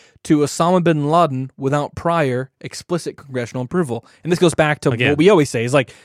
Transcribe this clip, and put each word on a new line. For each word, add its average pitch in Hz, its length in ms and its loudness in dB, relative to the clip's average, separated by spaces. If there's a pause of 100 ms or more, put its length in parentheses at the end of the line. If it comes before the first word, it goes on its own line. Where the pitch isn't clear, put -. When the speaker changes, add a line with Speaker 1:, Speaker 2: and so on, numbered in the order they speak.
(260)
Speaker 1:
to 156 140 4
Osama 170 440 0
bin 151 260 0
Laden 139 480 0
without 139 380 -4
prior 135 560 -2 (100)
explicit - 560 -8
congressional 127 460 -8
approval. 120 420 -4 (180)
And 160 80 -6
this 180 80 0
goes 170 140 4
back 151 280 0
to 143 100 2
Speaker 2:
Again. 120 200 2
Speaker 1:
what 143 60 0
we 165 120 4
always 165 200 4
say 117 140 -4
is, 123 100 -2
like, 139 200 0 (120)